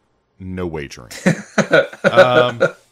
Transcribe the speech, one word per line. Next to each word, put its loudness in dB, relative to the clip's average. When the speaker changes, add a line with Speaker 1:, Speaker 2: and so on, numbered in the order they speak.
Speaker 1:
no -8
wagering. -12
Speaker 2:
<laughs> 0
Speaker 1:
Um, 2